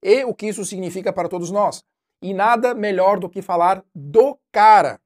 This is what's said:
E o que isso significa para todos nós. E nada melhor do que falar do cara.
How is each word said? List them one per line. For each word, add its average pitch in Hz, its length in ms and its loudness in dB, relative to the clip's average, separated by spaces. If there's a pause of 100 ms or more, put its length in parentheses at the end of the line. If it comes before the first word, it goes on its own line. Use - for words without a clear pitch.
E 233 220 2
o 233 100 -6
que 202 140 -10
isso 202 160 -8
significa 185 480 -8
para 175 160 -4
todos 175 220 -8
nós. 196 340 -2 (360)
E 190 140 -8
nada 233 400 0
melhor 202 440 0
do 185 100 -8
que 185 140 -12
falar 185 420 0 (100)
do 214 440 2 (120)
cara. 208 560 4